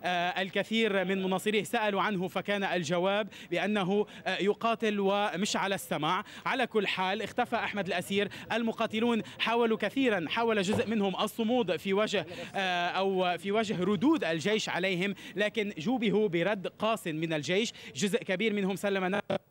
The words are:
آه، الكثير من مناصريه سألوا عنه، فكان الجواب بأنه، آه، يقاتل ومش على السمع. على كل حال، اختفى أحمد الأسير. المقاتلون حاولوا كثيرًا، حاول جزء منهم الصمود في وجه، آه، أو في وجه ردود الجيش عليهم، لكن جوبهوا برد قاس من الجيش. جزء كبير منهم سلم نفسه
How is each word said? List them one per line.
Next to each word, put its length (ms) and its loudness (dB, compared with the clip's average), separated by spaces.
آه، 380 0
الكثير 640 2
من 180 0
مناصريه 400 2
سألوا 380 0
عنه، 260 0
فكان 360 -2
الجواب 640 0
بأنه، 540 0
آه، 120 0
يقاتل 640 0
ومش 560 0
على 200 0
السمع. 480 0
على 220 0
كل 200 0
حال، 340 0
اختفى 380 -2
أحمد 280 -4
الأسير. 420 0
المقاتلون 720 0
حاولوا 380 2
كثيرًا، 520 0
حاول 320 2
جزء 260 2
منهم 280 2
الصمود 600 0
في 160 -2
وجه، 320 2
آه، 320 0
أو 500 2
في 140 -4
وجه 320 0
ردود 400 4
الجيش 460 0
عليهم، 460 0
لكن 420 -2
جوبهوا 500 2
برد 400 0
قاس 400 -2
من 260 -2
الجيش. 400 0
جزء 280 0
كبير 300 0
منهم 220 0
سلم 300 0
نفسه 460 -2